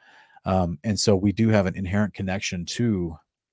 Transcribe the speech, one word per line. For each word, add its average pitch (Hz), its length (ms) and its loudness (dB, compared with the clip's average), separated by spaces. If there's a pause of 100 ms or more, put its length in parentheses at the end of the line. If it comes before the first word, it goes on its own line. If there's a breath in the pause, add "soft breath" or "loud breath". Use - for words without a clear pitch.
(440 soft breath)
Um, 90 380 0
and 104 160 0
so 107 160 4
we 98 160 2
do 110 200 2
have 104 160 4
an 87 100 -4
inherent 98 380 -2
connection 95 520 -6
to, 92 500 -2 (360)